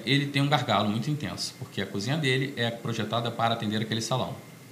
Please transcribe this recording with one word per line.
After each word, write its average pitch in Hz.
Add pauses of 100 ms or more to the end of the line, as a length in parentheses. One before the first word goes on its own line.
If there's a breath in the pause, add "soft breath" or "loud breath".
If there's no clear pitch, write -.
ele 139
tem 139
um 143
gargalo 110
muito 110
intenso, 95
porque -
a -
cozinha 120
dele 135
é 117
projetada 113
para 117
atender 110
aquele 110
salão. 113 (380)